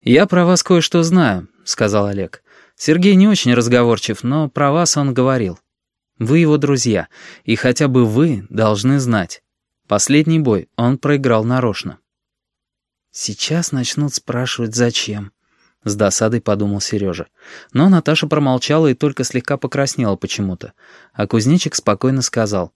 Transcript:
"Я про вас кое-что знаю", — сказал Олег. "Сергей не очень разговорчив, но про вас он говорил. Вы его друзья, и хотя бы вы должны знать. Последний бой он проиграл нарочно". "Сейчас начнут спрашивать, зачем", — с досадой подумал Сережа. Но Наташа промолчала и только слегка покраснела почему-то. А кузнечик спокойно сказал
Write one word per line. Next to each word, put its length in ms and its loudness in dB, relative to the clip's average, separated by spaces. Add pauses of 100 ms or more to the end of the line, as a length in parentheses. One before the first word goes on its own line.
"Я 260 4
про 180 2
вас 180 2
кое-что 400 2
знаю", — 460 0 (160)
сказал 420 0
Олег. 360 -8 (340)
"Сергей 380 4
не 140 6
очень 260 2
разговорчив, 680 2
но 260 -2
про 240 0
вас 240 0
он 160 -2
говорил. 460 -2 (600)
Вы 200 0
его 180 4
друзья, 520 0 (360)
и 120 0
хотя 320 0
бы 180 2
вы 420 0
должны 520 0
знать. 420 -4 (460)
Последний 500 2
бой 380 0
он 220 0
проиграл 460 0
нарочно". 540 -4 (1120)
"Сейчас 640 -6
начнут 420 -4
спрашивать, 600 -6
зачем", — 580 -2 (520)
с 100 -4
досадой 460 0
подумал 400 -2
Сережа. 460 -6 (460)
Но 160 4
Наташа 380 2
промолчала 640 2
и 60 2
только 300 -2
слегка 320 -4
покраснела 600 -2
почему-то. 560 -6 (400)
А 160 -4
кузнечик 480 0
спокойно 460 -2
сказал 540 -4